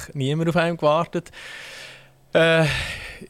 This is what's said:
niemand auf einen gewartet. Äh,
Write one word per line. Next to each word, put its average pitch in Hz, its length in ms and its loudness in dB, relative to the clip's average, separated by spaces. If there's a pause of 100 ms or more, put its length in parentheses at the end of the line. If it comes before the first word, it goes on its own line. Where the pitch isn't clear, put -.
(140)
niemand 151 360 0
auf 139 60 -2
einen 170 220 2
gewartet. 165 540 0 (1040)
Äh, 165 300 6 (640)